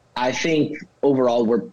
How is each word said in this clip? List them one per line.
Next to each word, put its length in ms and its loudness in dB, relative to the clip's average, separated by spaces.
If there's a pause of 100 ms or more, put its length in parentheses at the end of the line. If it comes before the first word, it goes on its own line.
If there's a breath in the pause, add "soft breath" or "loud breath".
(140)
I 160 -2
think 460 -2 (260)
overall 440 2
we're, 160 0 (100)